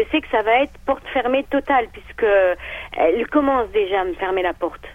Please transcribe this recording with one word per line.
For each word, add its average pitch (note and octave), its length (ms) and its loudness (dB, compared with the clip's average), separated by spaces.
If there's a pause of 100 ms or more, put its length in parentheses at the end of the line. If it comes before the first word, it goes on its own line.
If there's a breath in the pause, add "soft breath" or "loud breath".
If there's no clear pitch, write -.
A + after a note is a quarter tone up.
(120)
sais D#4 100 2
que - 100 -14
ça A3 100 2
va A3+ 220 4
être D4 100 -6 (120)
porte C4+ 180 -2 (100)
fermée C4 360 0
totale, C4+ 440 0
puisque - 320 -6 (720 loud breath)
elle G3 300 2
commence C4+ 440 0
déjà G3 300 0
à - 40 -2
me F#3 80 -4
fermer F#3 280 -2
la F3+ 120 0
porte. - 300 -8 (120)